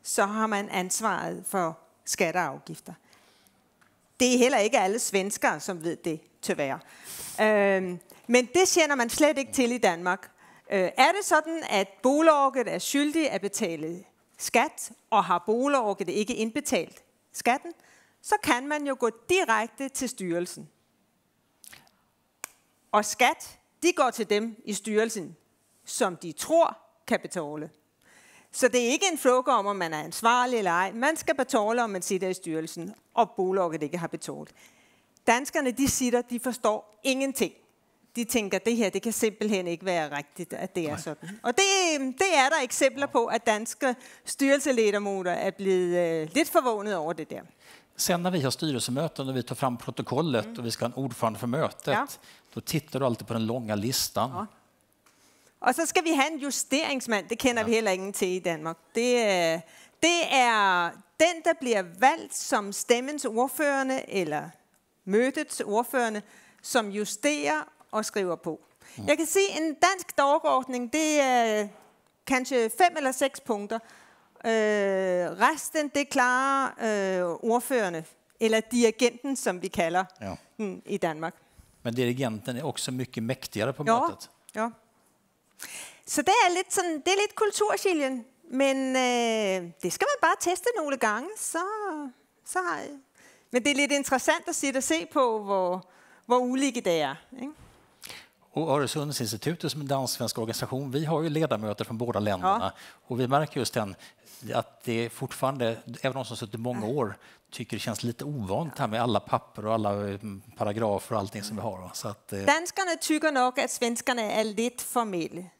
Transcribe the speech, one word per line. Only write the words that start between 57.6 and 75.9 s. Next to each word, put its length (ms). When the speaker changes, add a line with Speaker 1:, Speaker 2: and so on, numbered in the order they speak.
Speaker 2:
Ja. 40
Speaker 1:
vi 80
heller 180
ingen 200
till 160
i 120
Danmark. 360
Det 300
är, 360
det 220
är 560
den, 280
der 160
bliver 220
valgt 520
som 380
stämmens 520
ordförande 760
eller 500
mötets 560
ordförande, 640
som 280
justerar 720
och 160
skriver 300
på. 220
Speaker 2:
Mm. 120
Speaker 1:
Jag 100
kan 80
se, 320
en 220
dansk 360
dagordning, 720
det 320
är 480
kanske 540
fem 180
eller 160
sex 280
punkter. 400
Eh, 840
resten, 640